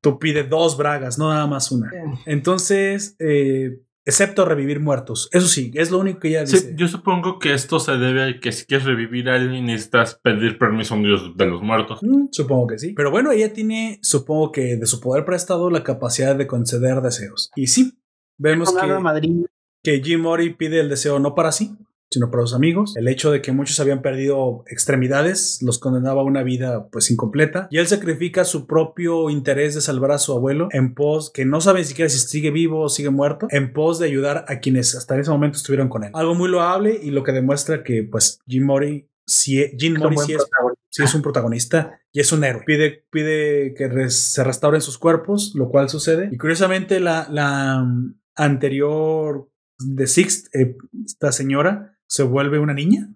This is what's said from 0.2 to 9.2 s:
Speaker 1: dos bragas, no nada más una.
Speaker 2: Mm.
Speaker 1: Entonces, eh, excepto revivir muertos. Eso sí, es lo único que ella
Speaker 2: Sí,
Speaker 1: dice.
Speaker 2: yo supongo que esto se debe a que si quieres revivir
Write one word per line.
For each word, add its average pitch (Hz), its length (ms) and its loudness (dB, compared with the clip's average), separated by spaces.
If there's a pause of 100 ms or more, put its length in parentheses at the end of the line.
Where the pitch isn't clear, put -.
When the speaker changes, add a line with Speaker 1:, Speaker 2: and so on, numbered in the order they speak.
Speaker 1:
dos 156 320 0
bragas, 143 420 -2
no 156 100 0
nada 151 180 0
más 135 260 -4
una. 113 140 -2
Speaker 2:
Mm. 151 400 -10
Speaker 1:
Entonces, 196 920 0
eh, 135 600 0 (240)
excepto 202 400 2
revivir 143 340 0
muertos. 127 540 -2
Eso 180 140 6
sí, 127 280 0
es 165 160 0
lo 185 80 2
único 190 220 -2
que 160 80 -2
ella 156 180 0
Speaker 2:
Sí, 180 80 4
Speaker 1:
dice. 175 220 4
Speaker 2:
yo 170 100 2
supongo 180 500 -2
que 147 160 0
esto 143 260 0
se - 180 -2
debe 127 260 2
a 127 160 -4
que 120 140 -4
si - 120 -10
quieres 135 220 0
revivir 123 420 -2